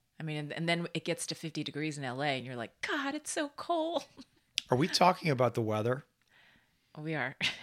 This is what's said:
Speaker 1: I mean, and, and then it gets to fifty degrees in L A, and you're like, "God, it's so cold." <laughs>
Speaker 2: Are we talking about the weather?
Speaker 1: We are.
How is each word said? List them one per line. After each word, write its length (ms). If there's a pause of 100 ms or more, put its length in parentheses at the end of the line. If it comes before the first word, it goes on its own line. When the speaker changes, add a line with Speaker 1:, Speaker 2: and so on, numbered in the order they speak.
(200)
Speaker 1:
I 20
mean, 140
and, 160
and 160
then 260
it 100
gets 220
to 80
fifty 300
degrees 340
in 60
L 180
A, 160
and 80
you're 80
like, 320
"God, 300
it's 160
so 240
cold." 480 (340)
<laughs> 320
Speaker 2:
Are 80
we 80
talking 460
about 220
the 80
weather? 420 (920)
Speaker 1:
We 200
are. 180 (280)